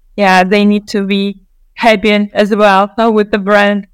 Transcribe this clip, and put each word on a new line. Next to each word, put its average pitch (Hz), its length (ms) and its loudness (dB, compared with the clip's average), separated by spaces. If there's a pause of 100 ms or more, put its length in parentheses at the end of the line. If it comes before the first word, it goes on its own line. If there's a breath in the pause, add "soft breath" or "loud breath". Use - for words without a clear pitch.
(160)
yeah, 185 280 2
they 208 200 0
need 208 240 0
to 196 160 -4
be 196 380 -4 (320)
happy 208 600 0
as 208 200 0
well, 202 440 2
uh, 226 120 2
with 214 220 -2
the 220 60 -2
brand, 202 560 0